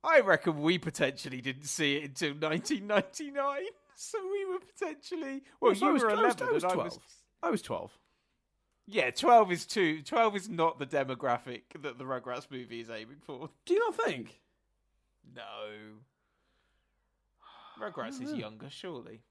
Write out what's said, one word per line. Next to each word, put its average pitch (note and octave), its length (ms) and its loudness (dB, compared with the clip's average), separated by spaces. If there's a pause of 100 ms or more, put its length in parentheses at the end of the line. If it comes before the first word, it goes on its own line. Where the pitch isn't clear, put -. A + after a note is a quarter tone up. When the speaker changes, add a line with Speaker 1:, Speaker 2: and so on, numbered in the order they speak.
Speaker 1:
I D#4+ 160 8
reckon E3 420 4
we E3+ 180 4
potentially C3+ 600 -2
didn't C3 280 -6
see C#3+ 300 0
it D#3 60 -4
until C#3+ 320 -4
nineteen D#3 520 -2
ninety-nine. C#4 800 0 (280)
So - 240 -8 (120)
we G4 140 -4
were F#4 140 -4
potentially, D4+ 840 -8 (180)
well, A4 100 8
Speaker 2:
Well, - 40 4
so F#4 100 2
Speaker 1:
you G4 40 6
Speaker 2:
I F4 40 6
was, C#4 100 4
Speaker 1:
were A4 60 4
Speaker 2:
I G#3 40 4
was, - 60 2 (160)
Speaker 1:
eleven B4 120 -6
Speaker 2:
I B4 40 0
was A4 120 2
Speaker 1:
and F#4 80 2
I - 40 2
Speaker 2:
twelve. - 140 -2
Speaker 1:
was - 100 -14 (440)
Speaker 2:
I E4+ 80 0
was G#3+ 100 -2
twelve. - 360 -8 (880)
Speaker 1:
Yeah, - 260 0
twelve A#3 400 8
is E3+ 140 -2
too, D#3+ 360 2
twelve A3+ 340 2
is G3+ 140 -4
not E3 300 0
the C#3 60 -4
demographic C3 760 -2 (200)
that C3 160 -8
the C3+ 60 -12
Rugrats B2+ 480 -6
movie A#2 300 -10
is A#2 80 -14
aiming A2+ 320 -12
for. D3 280 -12 (160)
Speaker 2:
Do F4 80 0
you G4+ 60 4
not A4+ 160 0
think? A3 460 -6 (920)
Speaker 1:
No. A#2+ 60 -14 (2500)
Speaker 2:
I G#3+ 100 -10
Speaker 1:
Rugrats D#3 280 -8
Speaker 2:
don't B3 60 -10
Speaker 1:
is D4 100 -8
Speaker 2:
know. C#4 60 -6
Speaker 1:
younger, A2 300 -12
surely. B2 600 -14